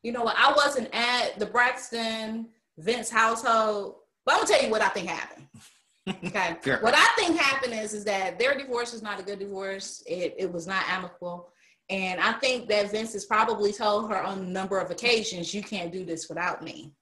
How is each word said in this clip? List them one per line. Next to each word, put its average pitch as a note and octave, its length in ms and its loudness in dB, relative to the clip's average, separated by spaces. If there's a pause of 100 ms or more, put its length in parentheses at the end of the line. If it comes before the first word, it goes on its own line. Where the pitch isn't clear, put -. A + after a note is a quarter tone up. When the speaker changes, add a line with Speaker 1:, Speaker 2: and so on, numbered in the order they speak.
Speaker 1:
You A#3 100 -6
know A#3+ 100 -4
what? A3+ 140 0
I B3 160 8
wasn't C#4 400 2
at A#3+ 460 0
the G3+ 80 0
Braxton A3+ 1000 -2 (300)
Vince G#3+ 300 -2
household, A3+ 880 2 (280)
but C#4 100 4
I'm F#4 60 4
gonna - 140 2
tell C4 100 6
you A3+ 60 0
what G#3+ 120 2
I G3+ 60 4
think F#3 200 -2
happened. - 440 -8
Speaker 2:
<laughs> - 40 -20 (680)
Speaker 1:
Okay. F3+ 380 -2
Speaker 2:
Girl. C3+ 200 2
Speaker 1:
What A#3 140 4
I D#4 80 10 (120)
think E4+ 200 2
happened C4+ 380 0
is, G#3+ 180 -6
is G#3 120 -8
that F#3+ 340 -2
their C4 180 2
divorce A#3+ 380 -4
is G#3+ 80 -10
not G#3 160 -6
a F#3+ 60 -12
good G3 160 -8
divorce. G3 680 -8
It, F3 320 -4
it F3 140 -2
was E3+ 120 -6
not F#3+ 240 -2
amicable. F3 600 -8 (420)
And F#3 300 -2
I G#3+ 140 4
think B3+ 340 0
that G#3 240 2
Vince A3 220 -4
has G3 100 -8
probably G#3+ 480 2
told G#3+ 400 0
her F#3+ 100 -2
on G3 160 -4
a F#3+ 60 -6
number F#3+ 340 -2
of F3+ 140 -2
occasions, F#3+ 600 0
"You G3+ 120 -4
can't F3 280 -6
do F#3 120 -8
this E3 240 -8
without E3+ 340 -4
me." D#3+ 400 -14